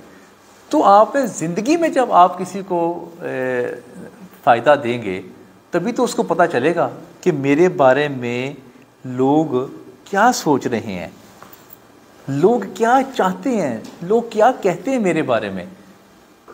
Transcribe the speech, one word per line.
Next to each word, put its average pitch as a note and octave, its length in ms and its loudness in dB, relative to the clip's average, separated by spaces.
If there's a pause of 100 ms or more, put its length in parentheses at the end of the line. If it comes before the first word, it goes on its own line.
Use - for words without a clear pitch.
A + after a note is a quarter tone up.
(720)
तो D4+ 100 2
आप A3 360 6
ज़िंदगी A3 600 -2
में E4 140 0
जब A#3+ 200 0
आप F3+ 260 4
किसी F#3+ 260 -10
को, E3+ 500 -4 (100)
ए, B2+ 580 -4 (640)
फ़ायदा B2 300 4
देंगे, A2+ 480 -4 (500)
तभी F3 180 -2
तो B3 120 -2
उसको A#3 200 -2
पता F3 220 2
चलेगा D3+ 460 0 (320)
कि F3+ 80 2
मेरे C#3+ 380 2
बारे D3 400 4
में B2 460 -6 (500)
लोग C3+ 680 0 (340)
क्या G#3 220 4
सोच C#3+ 360 -2
रहे A#2+ 120 -2
हैं, F#2+ 340 -10 (1160)
लोग G3 480 0
क्या A#3 240 2
चाहते G#3 480 -4
हैं, D3 340 -4 (200)
लोग A3+ 280 -2
क्या G#3+ 200 4
कहते G3 400 -4
हैं C4 80 -2
मेरे E3+ 220 0
बारे A2+ 280 -2
में। F#2 180 -10 (880)